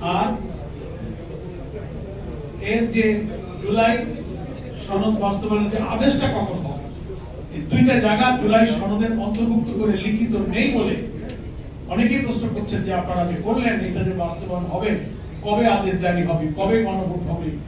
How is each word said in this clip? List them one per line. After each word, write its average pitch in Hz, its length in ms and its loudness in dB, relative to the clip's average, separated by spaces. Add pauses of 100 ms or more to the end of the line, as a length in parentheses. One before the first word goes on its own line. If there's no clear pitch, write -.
(160)
আর - 120 2 (2500)
এর 233 100 4 (120)
যে 226 100 4 (560)
জুলাই 226 340 4 (920)
সনদ 202 280 2 (100)
বাস্তবায়নের 208 500 0
যে 220 40 0 (140)
আদেশটা 269 340 2 (120)
কখন 190 280 -2
হবে, 147 180 -6 (680)
এই 156 160 -6
দুইটা 254 240 6 (100)
জায়গা 214 220 4 (140)
জুলাই 220 260 6 (120)
সনদের 208 340 2 (120)
অন্তর্ভুক্ত 220 440 2 (120)
করে 214 140 2 (100)
লিখিত 220 300 0 (200)
নেই 254 220 2
বলে 190 200 2 (960)
অনেকেই 247 320 4
প্রশ্ন 233 200 -2 (100)
করছেন 202 320 -2
যে 190 140 -2
আপনারা 175 300 0
যে 175 60 -2 (100)
করলেন 240 300 2 (120)
এটা 185 200 -2
যে 185 40 0 (100)
বাস্তবায়ন 175 500 -4
হবে, 214 180 0 (540)
কবে 214 200 2 (120)
আদেশ 185 280 0
জারি 175 240 2
হবে, 156 160 2 (140)
কবে 202 180 4 (100)
গণভোট 190 440 -2
হবে 170 180 -2 (200)